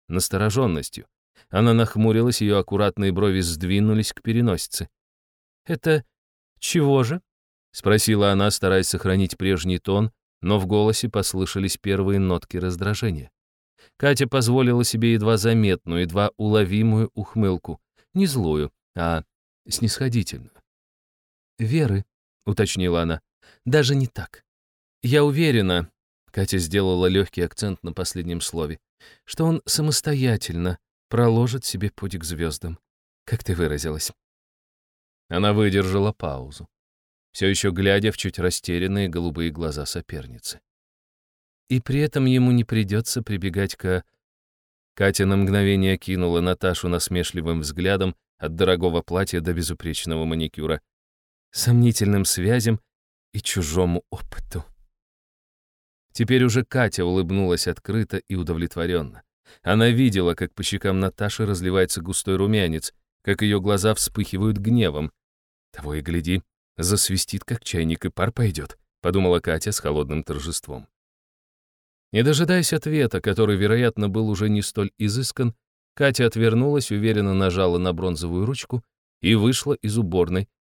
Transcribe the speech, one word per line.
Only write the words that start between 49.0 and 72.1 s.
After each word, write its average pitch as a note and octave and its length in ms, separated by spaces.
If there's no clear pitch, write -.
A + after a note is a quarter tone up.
платья F2+ 400
до E2+ 140
безупречного D#2+ 720
маникюра, D#2+ 560
«сомнительным A2 760
связям A2 560
и G#2+ 80
чужому F2 720
опыту». - 540
Теперь B2 320
уже A#2+ 200
Катя A2 400
улыбнулась F2+ 640
открыто G2+ 520
и - 160
удовлетворённо. E2+ 880
Она A2 260
видела, G2+ 460
как F2+ 200
по - 80
щекам F#2+ 380
Наташи G2+ 460
разливается F#2 560
густой F#2+ 340
румянец, F#2+ 560
как G2+ 200
её G#2 180
глаза G#2 340
вспыхивают G#2 640
гневом. G2 520
«Того D2 220
и D2+ 60
гляди, E2+ 420
засвистит, F#2+ 680
как - 200
чайник, E2 400
и F2+ 60
пар D3+ 220
пойдёт», F2 460
подумала F#2 400
Катя E2 320
с - 60
холодным D2 440
торжеством. D2 640